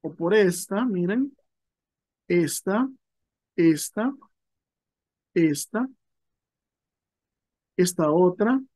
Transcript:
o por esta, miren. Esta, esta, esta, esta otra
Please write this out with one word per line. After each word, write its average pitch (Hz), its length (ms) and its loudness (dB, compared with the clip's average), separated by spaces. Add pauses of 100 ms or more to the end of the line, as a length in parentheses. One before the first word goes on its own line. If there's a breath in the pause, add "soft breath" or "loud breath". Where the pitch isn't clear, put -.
o 156 120 -12
por 170 200 -2
esta, 196 500 0
miren. 214 500 -2 (920)
Esta, 180 580 0 (680)
esta, 175 580 0 (1160)
esta, 175 560 -2 (1900)
esta 175 320 0
otra 180 500 2 (160)